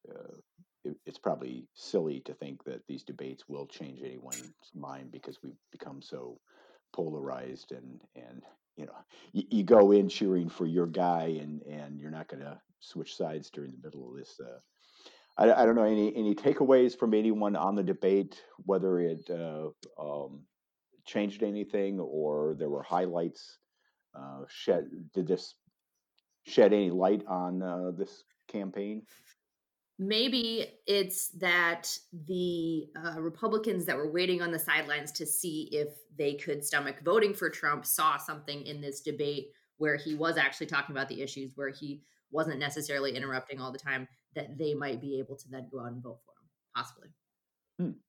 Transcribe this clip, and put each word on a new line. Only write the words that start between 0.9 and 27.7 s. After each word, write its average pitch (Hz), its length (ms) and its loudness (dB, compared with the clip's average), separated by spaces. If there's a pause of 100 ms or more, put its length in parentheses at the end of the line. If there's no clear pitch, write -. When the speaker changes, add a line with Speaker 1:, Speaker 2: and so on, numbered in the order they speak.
Speaker 1:
it's 76 140 -14
probably 64 540 -4
silly 78 480 -2
to 65 120 -14
think 69 300 -12
that 62 240 -12
these 69 160 -10
debates 67 440 -12
will 69 200 -10
change 65 360 -16
anyone's 64 500 -14 (200)
mind 67 380 -14
because - 320 -16
we've 135 100 -16 (180)
become 69 300 -16
so 62 380 -14 (540)
polarized 67 800 -6
and, 64 300 -16 (140)
and, 62 280 -20 (320)
you 76 100 -12
know, - 80 -18 (400)
y-, 101 160 0
you 107 140 4
go 101 280 12
in 101 180 10
cheering 92 400 2
for - 160 -4
your 85 220 2
guy 85 520 0
and, 73 240 -10
and 73 360 -12
you're 76 120 -12
not 78 160 -10
gonna 69 320 -14 (200)
switch - 360 -12
sides 78 340 -6
during 71 220 -12
the 64 120 -18
middle 69 260 -14
of 65 80 -14
this. - 220 -18
Uh, 62 200 -16 (760)
I, 117 240 8
I 117 40 10
don't 113 100 8
know, 117 80 6
any, 107 320 4
any 107 200 2
takeaways 131 600 6
from 113 160 4
anyone 107 420 4
on 92 200 2
the 101 80 2
debate, 95 580 2 (240)
whether 92 340 4
it, 82 300 -2
uh, 80 400 -6 (320)
um, 71 400 -8 (640)
changed 104 360 -2
anything 101 580 0
or 76 580 0
there 76 120 -4
were 71 140 -4
highlights, 87 760 -2 (600)
uh, 69 300 -12
shed, 85 380 0 (280)
did 90 140 -2
this - 280 -2 (880)
shed 104 280 8
any 101 180 4
light 95 360 2
on, 92 340 -2
uh, 90 360 -4